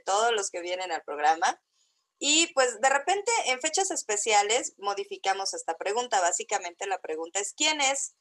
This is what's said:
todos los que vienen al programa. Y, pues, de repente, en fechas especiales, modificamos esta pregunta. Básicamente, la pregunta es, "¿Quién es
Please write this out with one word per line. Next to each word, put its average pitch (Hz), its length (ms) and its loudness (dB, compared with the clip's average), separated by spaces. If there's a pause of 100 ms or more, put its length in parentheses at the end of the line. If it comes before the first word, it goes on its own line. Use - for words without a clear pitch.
todos 220 280 4
los 202 180 -2
que 175 100 -8
vienen 180 300 -4
al 156 120 -4
programa. 160 580 2 (580)
Y, 311 340 2
pues, 247 280 2
de 269 80 6
repente, 370 420 0 (160)
en 254 140 0
fechas 359 300 0
especiales, 214 840 0
modificamos 196 760 -4
esta 165 240 -6
pregunta. 220 440 0
Básicamente, 185 680 -2
la 190 140 -4
pregunta 160 400 -6
es, - 120 -6
"¿Quién 302 280 0
es 269 400 0